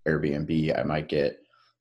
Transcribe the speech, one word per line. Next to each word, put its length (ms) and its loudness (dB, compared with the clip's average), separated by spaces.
Airbnb, 720 0
I 60 0
might 240 -2
get, 320 0